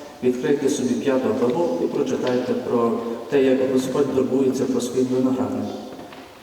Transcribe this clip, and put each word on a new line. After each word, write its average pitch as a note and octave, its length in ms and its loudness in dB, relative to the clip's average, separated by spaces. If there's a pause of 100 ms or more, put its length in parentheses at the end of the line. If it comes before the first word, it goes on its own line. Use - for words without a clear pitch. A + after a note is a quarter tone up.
(240)
відкрийте C3 440 2
собі A#2+ 260 0
п'яту C3 340 0 (120)
главу E3 440 0
і - 20 2
прочитайте B2+ 640 0
про A#2 400 0 (380)
те, C#3 120 4
як C3 160 4 (140)
Господь C3 420 0
турбується C3 500 2
про B2 160 0
свій B2+ 220 0
виноградник. B2+ 640 0 (800)